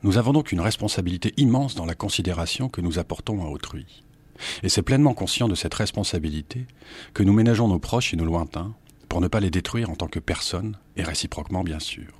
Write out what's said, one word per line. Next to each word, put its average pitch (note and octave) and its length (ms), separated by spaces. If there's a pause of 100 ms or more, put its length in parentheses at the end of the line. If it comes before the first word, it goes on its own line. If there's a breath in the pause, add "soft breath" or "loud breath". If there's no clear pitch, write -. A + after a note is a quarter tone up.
nous G2+ 140
avons A#2+ 160
donc D3+ 180
une F2 100
responsabilité F#2 760
immense C3 360
dans E2+ 120
la E2+ 100
considération F2+ 720
que - 120
nous E2+ 180
apportons F#2 440
à D#2 60
autrui. - 540 (580 loud breath)
Et F#2 80
c'est - 140
pleinement C3+ 300
conscient A2 340
de G2 80
cette - 180
responsabilité F#2+ 920 (460 loud breath)
que G#2 100
nous G2 100
ménageons A2+ 340
nos F2+ 120
proches - 340
et F2 40
nos E2 80
lointains E2 480 (360)
pour E2+ 100
ne F2+ 80
pas G#2+ 120
les G2 100
détruire F#2 400
en D#2+ 60
tant F2 120
que - 120
personnes, F#2 580 (180)
et F2 80
réciproquement D#2 600
bien D#2 160
sûr. - 400